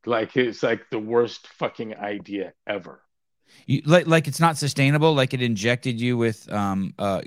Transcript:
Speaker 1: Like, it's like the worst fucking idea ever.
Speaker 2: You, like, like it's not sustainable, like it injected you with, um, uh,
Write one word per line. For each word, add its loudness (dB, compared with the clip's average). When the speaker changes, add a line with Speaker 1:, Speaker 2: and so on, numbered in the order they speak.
Speaker 1:
Like, -2
it's 0
like -2
the -6
worst 0
fucking -8
idea -8
ever. -8
Speaker 2:
You, 2
like, 4
like 2
it's -6
not 2
sustainable, 2
like 2
it -4
injected 0
you 0
with, -2
um, -2
uh, -2